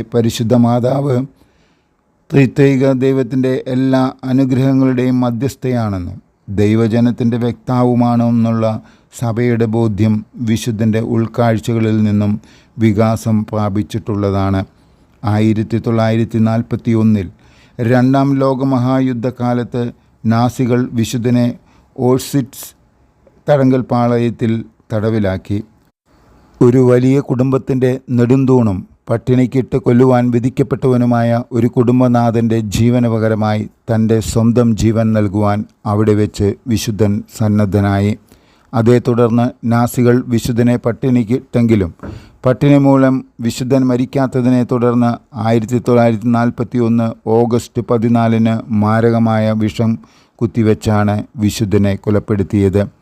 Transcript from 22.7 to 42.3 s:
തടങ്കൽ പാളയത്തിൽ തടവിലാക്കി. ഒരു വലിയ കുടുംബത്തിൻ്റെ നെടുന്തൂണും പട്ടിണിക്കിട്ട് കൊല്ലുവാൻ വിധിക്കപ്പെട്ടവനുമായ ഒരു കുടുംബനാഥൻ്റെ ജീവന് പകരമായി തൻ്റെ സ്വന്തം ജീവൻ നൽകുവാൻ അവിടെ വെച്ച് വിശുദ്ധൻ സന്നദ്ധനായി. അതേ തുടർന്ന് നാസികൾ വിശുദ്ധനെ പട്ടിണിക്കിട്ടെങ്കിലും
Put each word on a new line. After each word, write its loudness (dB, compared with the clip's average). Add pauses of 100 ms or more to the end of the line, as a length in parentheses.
തടങ്കൽ 2
പാളയത്തിൽ 0 (360)
തടവിലാക്കി. -2 (1000)
ഒരു 6
വലിയ 4
കുടുംബത്തിൻ്റെ -2 (200)
നെടുന്തൂണും 2 (280)
പട്ടിണിക്കിട്ട് -2
കൊല്ലുവാൻ 4
വിധിക്കപ്പെട്ടവനുമായ 0 (220)
ഒരു 0
കുടുംബനാഥൻ്റെ 2 (120)
ജീവന് 2
പകരമായി -2 (220)
തൻ്റെ 0
സ്വന്തം 2
ജീവൻ 0
നൽകുവാൻ 0 (260)
അവിടെ 2
വെച്ച് -2 (200)
വിശുദ്ധൻ -2 (180)
സന്നദ്ധനായി. 0 (600)
അതേ 2
തുടർന്ന് 2 (200)
നാസികൾ 2 (120)
വിശുദ്ധനെ 0
പട്ടിണിക്കിട്ടെങ്കിലും 0 (500)